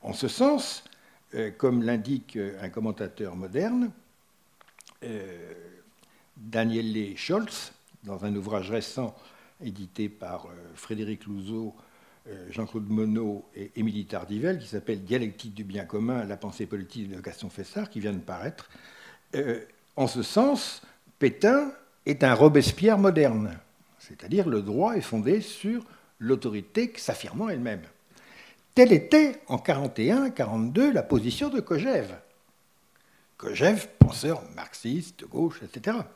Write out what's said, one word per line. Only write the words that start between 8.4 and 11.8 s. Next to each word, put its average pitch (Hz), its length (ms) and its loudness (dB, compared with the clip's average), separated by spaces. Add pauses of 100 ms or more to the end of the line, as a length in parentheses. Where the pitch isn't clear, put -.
récent 113 440 -4 (480)
édité 104 460 -8
par, 90 380 -12
euh, 85 40 -18 (240)
Frédéric 107 520 -8
Louzeau, 104 480 -8 (540)